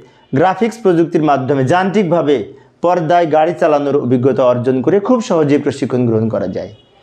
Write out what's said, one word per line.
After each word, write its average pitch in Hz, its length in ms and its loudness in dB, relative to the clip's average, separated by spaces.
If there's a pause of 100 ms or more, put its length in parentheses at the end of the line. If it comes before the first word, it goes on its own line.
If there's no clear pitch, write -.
(340)
গ্রাফিক্স 185 440 0
প্রযুক্তির 165 460 0
মাধ্যমে 139 400 0
যান্ত্রিকভাবে 165 880 0 (280)
পর্দায় 175 500 0
গাড়ি 156 280 2
চালানোর 143 380 0
অভিজ্ঞতা 127 460 0
অর্জন 123 380 0
করে 165 180 2
খুব 233 220 0
সহজেই 156 360 0
প্রশিক্ষণ 131 480 -2
গ্রহণ 110 240 0
করা 101 180 -4
যায়। 92 260 -8 (300)